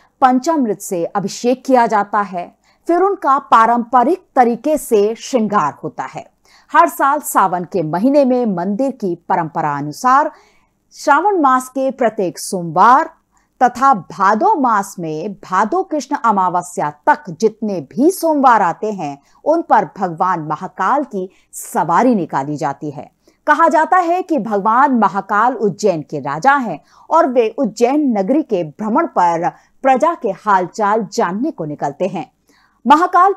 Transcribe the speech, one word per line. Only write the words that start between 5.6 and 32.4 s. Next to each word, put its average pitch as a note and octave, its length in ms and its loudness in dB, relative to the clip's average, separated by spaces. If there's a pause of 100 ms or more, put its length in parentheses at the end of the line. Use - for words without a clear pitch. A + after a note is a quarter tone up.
होता C#3 200 -10
है। - 260 -14 (420)
हर D#4+ 160 4
साल C#4+ 320 0
सावन F3+ 440 0
के F3 180 -4
महीने A#3 420 2
में B3 220 0
मंदिर G3+ 440 -2
की F#3 240 -6 (140)
परंपरा D#3+ 480 -2
अनुसार B3+ 560 0 (600)
श्रावण E4+ 480 2
मास C4 280 2
के C4+ 220 -2
प्रत्येक G#3+ 480 -2
सोमवार G3+ 720 2 (520)
तथा B3 320 4
भादो G#3 600 0
मास A3+ 440 -2
में D#3+ 340 -6
भादो G#3 500 -2
कृष्ण D4+ 340 -6
अमावस्या F3+ 760 -2
तक - 400 -2
जितने G3+ 500 -2
भी A#3 300 0
सोमवार C4+ 520 2
आते F3+ 300 -2
हैं, D3 300 -10 (220)
उन D#4+ 180 2
पर A3 260 2 (100)
भगवान F3+ 420 -2
महाकाल F#3 640 -4
की F#3+ 260 -8 (220)
सवारी G3 600 0
निकाली D3+ 420 -4
जाती D3 340 -8
है। C3+ 220 -16 (340)
कहा D4+ 220 4
जाता D#4 280 2
है F4+ 260 0
कि D#4+ 160 -2
भगवान A3+ 600 0
महाकाल G#3 560 0
उज्जैन F#3 480 -2
के D3 180 -8
राजा D3+ 340 0
हैं A3 260 -4 (300)
और D#4+ 160 4
वे A#3 320 0
उज्जैन B3+ 600 0
नगरी C4+ 240 0
के F3 220 -2
भ्रमण A3 420 -2
पर E3+ 420 0 (340)
प्रजा C4 320 2
के A#3+ 140 -6
हालचाल G3+ 840 -2
जानने G#3+ 380 -2
को F3+ 140 -10
निकलते D3 420 -6
हैं। E3+ 260 -8 (540)